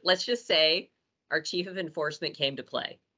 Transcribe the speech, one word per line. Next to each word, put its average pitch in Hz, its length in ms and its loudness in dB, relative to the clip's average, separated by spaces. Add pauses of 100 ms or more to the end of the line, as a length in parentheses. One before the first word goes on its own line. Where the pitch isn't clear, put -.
let's 180 220 2
just 240 220 -2
say 165 440 4 (400)
our 160 120 0
chief 180 240 -4
of 185 100 -12
enforcement 151 600 -4
came 139 200 -2
to 127 60 -8
play. - 360 -8 (200)